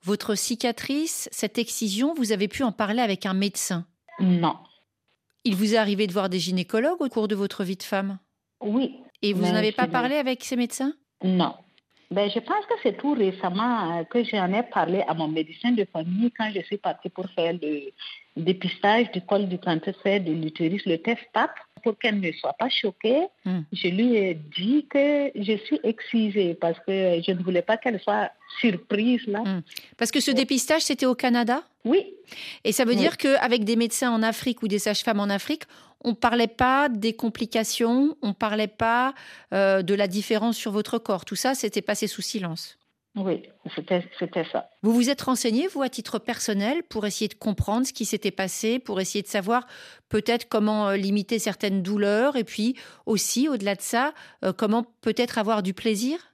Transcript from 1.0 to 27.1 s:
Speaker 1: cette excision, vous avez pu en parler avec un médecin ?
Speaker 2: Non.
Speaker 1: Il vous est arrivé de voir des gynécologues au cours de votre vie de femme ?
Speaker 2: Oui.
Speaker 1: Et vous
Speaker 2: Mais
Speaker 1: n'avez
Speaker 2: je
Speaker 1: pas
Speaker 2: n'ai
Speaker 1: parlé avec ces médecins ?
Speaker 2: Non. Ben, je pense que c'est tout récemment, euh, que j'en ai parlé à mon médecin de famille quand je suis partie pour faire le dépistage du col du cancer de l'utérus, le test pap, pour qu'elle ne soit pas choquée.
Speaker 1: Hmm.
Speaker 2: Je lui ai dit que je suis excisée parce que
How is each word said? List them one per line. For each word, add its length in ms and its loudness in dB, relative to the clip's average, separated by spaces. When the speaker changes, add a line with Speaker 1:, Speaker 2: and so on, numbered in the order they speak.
Speaker 1:
cette 260 -4
excision, 560 -2
vous 160 0
avez 160 2
pu 160 -4
en 80 2
parler 300 0
avec 260 0
un 80 0
médecin ? 520 -2
Speaker 2:
Non. 340 4
Speaker 1:
Il 140 0
vous 180 2
est 20 6
arrivé 300 2
de 60 -4
voir 160 0
des 100 -2
gynécologues 640 0
au 80 0
cours 180 0
de 80 0
votre 300 -4
vie 120 -4
de 60 -14
femme ? 360 -4
Speaker 2:
Oui. 340 -2
Speaker 1:
Et 100 2
vous 100 2
Speaker 2:
Mais 80 4
Speaker 1:
n'avez 220 2
Speaker 2:
je 40 -6
Speaker 1:
pas 100 2
Speaker 2:
n'ai 60 -4
Speaker 1:
parlé 220 0
avec 300 -2
ces 100 -4
médecins ? 380 -2
Speaker 2:
Non. 300 2
Ben, 180 2
je 80 -2
pense 280 -2
que 80 0
c'est 120 2
tout 180 0
récemment, 840 0
euh, 60 -2
que 180 0
j'en 300 0
ai 100 2
parlé 460 0
à 60 0
mon 120 -2
médecin 460 -2
de 200 2
famille 460 0
quand 160 -2
je 60 -2
suis 160 -6
partie 320 -4
pour 220 -8
faire 300 0
le 300 -4
dépistage 720 2
du 120 -6
col 260 0
du 100 -4
cancer 640 0
de 100 -2
l'utérus, 560 -2
le 120 2
test 240 -2
pap, 180 0
pour 160 0
qu'elle 220 0
ne 120 -2
soit 200 -6
pas 160 -2
choquée. 580 0
Speaker 1:
Hmm. 160 -2
Speaker 2:
Je 160 -2
lui 280 2
ai 180 2
dit 540 0
que 480 4
je 280 0
suis 200 0
excisée 680 2
parce 260 0
que 460 2